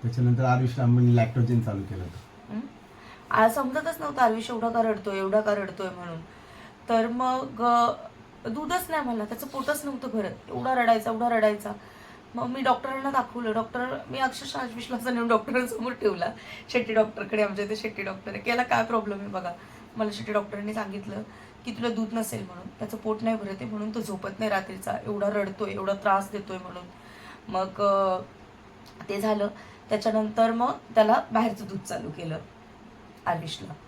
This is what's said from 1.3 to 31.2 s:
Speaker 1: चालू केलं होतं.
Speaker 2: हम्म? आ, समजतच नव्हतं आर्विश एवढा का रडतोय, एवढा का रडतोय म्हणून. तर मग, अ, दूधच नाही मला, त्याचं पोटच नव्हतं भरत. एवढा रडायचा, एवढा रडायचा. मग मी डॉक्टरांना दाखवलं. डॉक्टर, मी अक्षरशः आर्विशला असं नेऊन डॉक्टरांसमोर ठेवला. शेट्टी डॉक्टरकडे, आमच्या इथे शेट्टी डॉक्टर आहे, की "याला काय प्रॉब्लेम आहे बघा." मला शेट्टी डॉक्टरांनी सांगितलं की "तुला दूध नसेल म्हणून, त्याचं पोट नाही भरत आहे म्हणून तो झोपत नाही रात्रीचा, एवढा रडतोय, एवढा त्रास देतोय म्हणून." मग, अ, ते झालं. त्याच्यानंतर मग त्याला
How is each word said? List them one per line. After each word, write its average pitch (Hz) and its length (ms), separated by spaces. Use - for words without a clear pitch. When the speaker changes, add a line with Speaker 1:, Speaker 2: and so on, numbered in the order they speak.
Speaker 1:
चालू 101 220
केलं 92 200
होतं. - 500
Speaker 2:
हम्म? 226 140
आ, 220 180
समजतच 302 520
नव्हतं 285 200
आर्विश 226 300
एवढा 233 180
का 226 140
रडतोय, 208 360
एवढा 196 220
का 208 140
रडतोय 190 360
म्हणून. 175 300
तर 226 200
मग, 254 540
अ, 240 300
दूधच 311 400
नाही 311 160
मला, 226 200
त्याचं 226 220
पोटच 294 380
नव्हतं 269 240
भरत. 214 220
एवढा 254 260
रडायचा, 226 380
एवढा 226 160
रडायचा. 214 440
मग 240 120
मी 262 140
डॉक्टरांना 269 500
दाखवलं. 240 420
डॉक्टर, 247 460
मी 262 80
अक्षरशः 269 400
आर्विशला 233 380
असं 240 180
नेऊन 233 140
डॉक्टरांसमोर 233 640
ठेवला. 196 340
शेट्टी 226 260
डॉक्टरकडे, 214 480
आमच्या 202 220
इथे 214 120
शेट्टी 214 260
डॉक्टर 196 280
आहे, 208 100
की 226 100
"याला 240 120
काय 233 220
प्रॉब्लेम 208 360
आहे 202 80
बघा." 180 240
मला 214 160
शेट्टी 214 200
डॉक्टरांनी 208 420
सांगितलं 202 480
की 247 60
"तुला 233 180
दूध 220 240
नसेल 220 300
म्हणून, 185 240
त्याचं 214 180
पोट 214 260
नाही 226 140
भरत 208 120
आहे 196 160
म्हणून 214 300
तो 240 60
झोपत 196 380
नाही 220 120
रात्रीचा, 190 420
एवढा 202 220
रडतोय, 196 440
एवढा 196 200
त्रास 196 380
देतोय 196 280
म्हणून." 185 260
मग, 190 320
अ, 196 400
ते 202 120
झालं. 208 280
त्याच्यानंतर 220 640
मग 240 200
त्याला 220 280